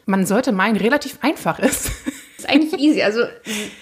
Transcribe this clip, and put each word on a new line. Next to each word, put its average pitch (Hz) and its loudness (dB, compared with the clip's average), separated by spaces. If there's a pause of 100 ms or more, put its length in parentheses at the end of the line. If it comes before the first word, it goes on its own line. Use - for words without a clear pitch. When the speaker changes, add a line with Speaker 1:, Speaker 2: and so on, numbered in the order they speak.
Speaker 1:
man 190 2
sollte 226 2
meinen, 202 2
relativ 240 0
einfach 233 -2
ist. - -2
<laughs> - -18 (380)
Speaker 2:
Ist - -10
eigentlich 311 2
easy. 269 4
Also 214 2 (600)